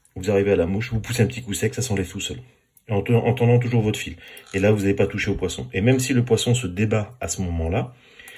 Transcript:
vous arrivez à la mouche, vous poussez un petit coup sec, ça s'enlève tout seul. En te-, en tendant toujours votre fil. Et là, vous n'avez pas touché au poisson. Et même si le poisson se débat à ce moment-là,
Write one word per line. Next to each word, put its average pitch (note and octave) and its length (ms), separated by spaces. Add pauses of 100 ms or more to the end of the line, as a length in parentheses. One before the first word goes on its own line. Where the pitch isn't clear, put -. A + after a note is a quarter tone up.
(140)
vous F#2 160
arrivez G2 220
à F#2+ 40
la E2+ 100
mouche, G2+ 260
vous A2+ 80
poussez A#2 220
un G2+ 40
petit - 140
coup G2+ 140
sec, G#2+ 200
ça A#2 60
s'enlève F#2+ 260
tout G2 140
seul. - 160 (540)
En G2+ 100
te-, A#2 140
en A#2 180
tendant A#2+ 260
toujours A#2+ 220
votre G#2 180
fil. - 180 (360)
Et G2 60
là, G#2 140
vous G#2 80
n'avez G2 120
pas G2+ 140
touché - 240
au F#2+ 60
poisson. - 360
Et G2 80
même B2+ 200
si B2+ 120
le B2 100
poisson A#2 320
se G2+ 120
débat G#2 560
à - 60
ce - 120
moment-là, E2+ 540 (420)